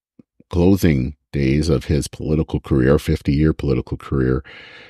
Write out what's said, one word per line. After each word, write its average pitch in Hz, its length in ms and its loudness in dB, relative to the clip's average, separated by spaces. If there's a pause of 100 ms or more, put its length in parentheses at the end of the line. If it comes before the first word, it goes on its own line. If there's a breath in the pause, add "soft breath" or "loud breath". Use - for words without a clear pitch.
(500)
closing 87 680 2 (160)
days 69 380 0
of 65 160 0
his 71 220 -2
political 76 520 -4
career, 69 400 2
fifty-year 76 540 0
political 67 440 -4
career, 65 460 -2 (460 loud breath)